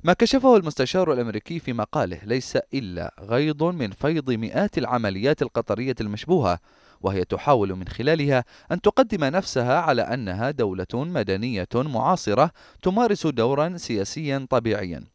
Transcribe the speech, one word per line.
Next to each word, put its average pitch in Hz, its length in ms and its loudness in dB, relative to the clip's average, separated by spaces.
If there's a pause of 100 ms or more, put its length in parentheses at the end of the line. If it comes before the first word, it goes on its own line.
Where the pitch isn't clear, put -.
ما 170 80 4
كشفه 240 440 6
المستشار 160 560 0
الأمريكي 120 460 -4
في 131 140 -6
مقاله 107 520 -2
ليس 123 320 -2 (180)
إلا 90 460 -6
غيض 147 420 0
من 160 280 0
فيض 143 400 -2
مئات 127 480 0
العمليات 120 640 0
القطرية 120 580 -2
المشبوهة، 107 580 0 (420)
وهي 95 240 0
تحاول 101 500 2
من 92 140 -10
خلالها 143 560 0 (280)
أن 180 80 -4
تقدم 208 440 2
نفسها 135 560 0
على 139 220 2
أنها 113 480 -4
دولة 98 440 -2
مدنية 113 800 -2
معاصرة 131 760 2 (320)
تمارس 202 440 0
دورا 143 500 0
سياسيا 135 760 -4
طبيعيا 104 540 0 (100)